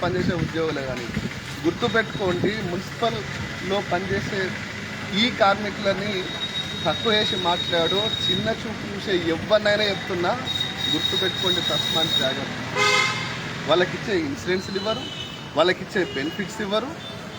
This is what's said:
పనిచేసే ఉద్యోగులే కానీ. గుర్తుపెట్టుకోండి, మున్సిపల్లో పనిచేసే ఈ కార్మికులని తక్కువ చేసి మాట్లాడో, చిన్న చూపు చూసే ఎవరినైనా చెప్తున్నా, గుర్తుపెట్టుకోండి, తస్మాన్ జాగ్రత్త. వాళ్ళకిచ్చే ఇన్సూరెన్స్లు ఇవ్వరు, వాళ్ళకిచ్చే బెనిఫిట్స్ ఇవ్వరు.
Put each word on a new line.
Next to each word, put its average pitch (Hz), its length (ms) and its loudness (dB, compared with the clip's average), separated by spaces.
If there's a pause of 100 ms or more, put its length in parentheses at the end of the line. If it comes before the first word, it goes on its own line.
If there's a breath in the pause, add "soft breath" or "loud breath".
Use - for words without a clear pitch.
పనిచేసే 180 400 2
ఉద్యోగులే 151 420 0
కానీ. 123 220 -4 (580)
గుర్తుపెట్టుకోండి, 196 880 2 (160)
మున్సిపల్లో 196 1080 -2 (140)
పనిచేసే 190 480 -2 (840)
ఈ 233 40 4 (140)
కార్మికులని 202 720 2 (720)
తక్కువ 165 280 2
చేసి 214 220 2
మాట్లాడో, 180 640 2 (240)
చిన్న 196 240 2 (140)
చూపు 226 260 -4
చూసే 202 260 -2 (200)
ఎవరినైనా 208 580 4
చెప్తున్నా, 175 400 0 (640)
గుర్తుపెట్టుకోండి, - 680 2
తస్మాన్ - 480 2 (100)
జాగ్రత్త. - 380 0 (1120)
వాళ్ళకిచ్చే 185 520 2
ఇన్సూరెన్స్లు 180 600 -2
ఇవ్వరు, 220 240 -2 (540)
వాళ్ళకిచ్చే 180 440 2 (140)
బెనిఫిట్స్ 170 460 -4
ఇవ్వరు. 214 280 0 (500)